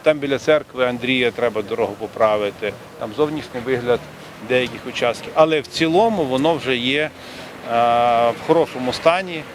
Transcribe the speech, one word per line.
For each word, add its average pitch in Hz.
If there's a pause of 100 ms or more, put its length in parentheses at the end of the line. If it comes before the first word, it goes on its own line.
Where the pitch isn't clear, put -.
там 156
біля 139
церкви 135
Андрія 123
треба 113
дорогу 104
поправити, 104 (260)
там 113
зовнішній 147
вигляд 120 (480)
деяких 123
участків. 120
Але 160
в -
цілому 180
воно 139
вже 131
є, 127
е, 151 (1200)
в -
хорошому 135
стані. 175 (100)